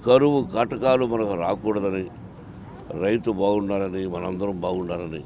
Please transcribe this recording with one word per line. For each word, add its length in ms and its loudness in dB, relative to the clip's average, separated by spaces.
కరువు 340 8
కాటకాలు 500 2
మనకు 200 0
రాకూడదని, 600 0
రైతు 240 0
బాగుండాలని, 600 0
మనందరం 400 -4
బాగుండాలని 600 -4